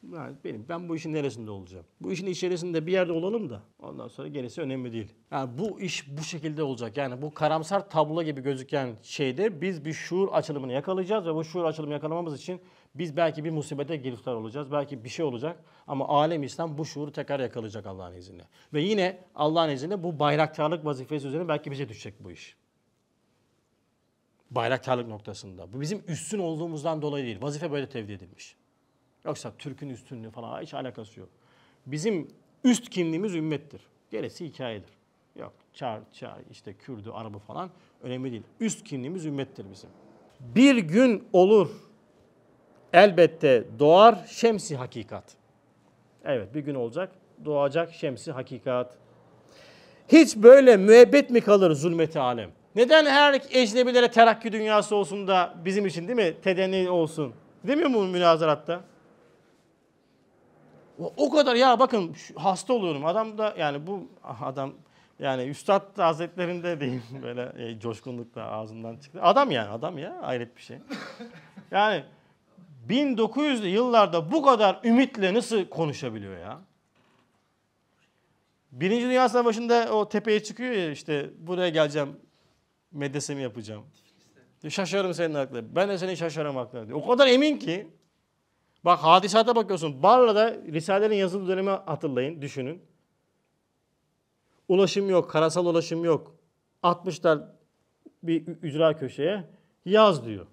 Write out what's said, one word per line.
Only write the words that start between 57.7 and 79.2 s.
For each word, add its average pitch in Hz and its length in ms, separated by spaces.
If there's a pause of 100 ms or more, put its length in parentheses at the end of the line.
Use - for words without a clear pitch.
mu 214 180
münazaratta? 165 760 (2250)
O, 170 180
o 285 120
kadar 285 260
ya 247 240
bakın 220 340
şu, - 220
hasta 185 380
oluyorum. 165 320
Adam 214 320
da 214 200
yani 147 300
bu 190 200 (340)
adam 135 320 (460)
yani 131 240
Üstad 190 540
Hazretlerinde 170 840
diyeyim 127 320
<laughs> 135 100
böyle, 123 360
e, 117 220
coşkunlukla 117 720
ağzından 113 460
çıktı. - 240
Adam 240 300
yani 113 180
adam 147 280
ya 196 240
hayret 120 360
bir - 40
şey. - 160 (920)
Yani 190 320 (840)
bin 262 280
dokuz 220 280
yüzlü 240 220
yıllarda 196 640
bu 311 100
kadar 220 420
ümitle 226 500
nasıl 220 320
konuşabiliyor 117 720
ya? 104 220 (2000)
Birinci 190 340
Dünya 254 240